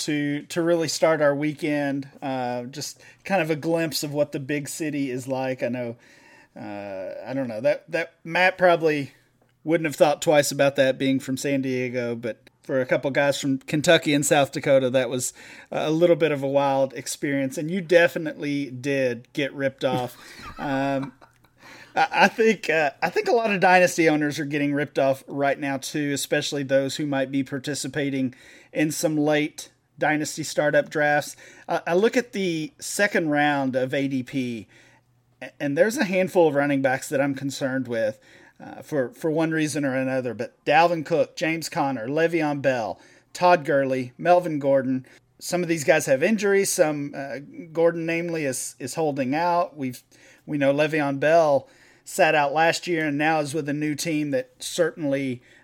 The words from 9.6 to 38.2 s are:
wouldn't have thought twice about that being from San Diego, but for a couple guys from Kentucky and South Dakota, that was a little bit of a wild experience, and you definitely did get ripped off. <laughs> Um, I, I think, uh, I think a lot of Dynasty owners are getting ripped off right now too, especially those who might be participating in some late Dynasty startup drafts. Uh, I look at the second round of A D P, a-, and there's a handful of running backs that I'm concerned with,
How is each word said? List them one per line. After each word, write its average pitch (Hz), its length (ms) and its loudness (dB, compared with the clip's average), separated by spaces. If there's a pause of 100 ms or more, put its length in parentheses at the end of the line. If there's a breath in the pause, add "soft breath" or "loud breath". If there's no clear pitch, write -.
wouldn't 160 200 0
have 143 120 -4
thought 147 240 4
twice 147 280 4
about 139 280 2
that 135 200 4
being 135 220 2
from 131 160 -6
San 139 260 -2
Diego, 127 540 -4
but 117 340 -8 (220)
for 135 100 0
a 127 60 0
couple 147 240 0
guys 143 320 0
from 135 160 0
Kentucky 160 560 2
and 143 100 2
South 143 280 2
Dakota, 135 400 2
that 127 180 2
was 127 240 -4 (380 loud breath)
a - 180 -2
little 165 260 6
bit 151 160 2
of 139 120 -4
a 139 40 0
wild 135 460 2
experience, 139 640 -4
and 160 140 -6
you 196 100 -4
definitely 156 880 2
did 127 640 -2
get 139 220 -2
ripped 135 280 -4
off. 127 380 -2
<laughs> - 380 -18
Um, 139 540 -4 (840 loud breath)
I, - 160 2
I 175 160 4
think, 220 420 0
uh, 156 220 2 (100)
I 170 80 0
think 427 180 -2
a 381 40 2
lot 226 180 2
of 202 100 0
Dynasty 180 480 6
owners 151 300 0
are 156 80 -4
getting 143 260 -2
ripped 143 280 -2
off 135 260 2
right 139 320 0
now 139 200 -4
too, 143 360 -4
especially 143 480 -2
those 135 360 0
who 151 100 -4
might 135 240 -2
be 139 120 0
participating 135 920 -4 (360 loud breath)
in 156 200 -2
some 156 260 -2
late 151 540 0 (260)
Dynasty 151 460 -2
startup 151 480 0
drafts. 147 440 0 (320 loud breath)
Uh, 170 200 -2
I 170 80 2
look 220 200 2
at 247 180 -2
the 170 440 -4
second 202 520 -2
round 143 460 0
of 131 200 -2
A 139 120 -2
D 135 140 -4
P, 120 460 -6 (760 soft breath)
a-, 131 180 -14
and 143 160 -4
there's 214 220 2
a 320 60 0
handful 185 460 2
of 139 40 -4
running 143 300 0
backs 131 260 0
that 143 120 0
I'm 143 120 0
concerned 131 540 -6
with, 113 320 -2 (420 loud breath)